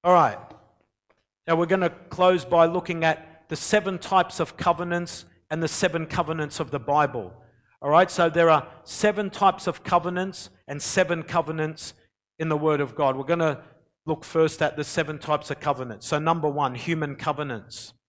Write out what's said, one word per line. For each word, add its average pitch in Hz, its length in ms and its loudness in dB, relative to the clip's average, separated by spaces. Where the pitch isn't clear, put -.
All 180 60 6
right. 143 260 4
Now 165 100 2
we're 170 80 2
gonna 185 240 2
close 180 560 2
by 165 200 6
looking 170 380 -2
at - 460 -2
the 156 80 -6
seven 190 420 0
types 180 400 0
of 160 160 -4
covenants 175 720 -2
and 160 120 -4
the 160 60 -2
seven 160 380 0
covenants 156 560 -4
of 123 100 -6
the 143 80 -4
Bible. 127 540 -2
All 139 80 -4
right, 180 200 6
so 170 200 2
there 165 200 4
are 151 200 4
seven 208 440 -2
types - 380 2
of - 160 -6
covenants 180 680 -2
and 143 160 -8
seven 170 420 0
covenants 156 680 -4
in 160 80 -4
the 156 80 0
Word 151 240 2
of 135 160 -4
God. 135 220 0
We're 135 80 -8
gonna 160 360 0
look 156 180 -4
first 160 380 0
at 151 160 0
the 147 80 -4
seven 151 340 -4
types 151 320 -4
of 139 80 -8
covenants. 127 480 -6
So 151 120 0
number 160 280 0
one, 139 280 -2
human 147 420 -4
covenants 135 760 -8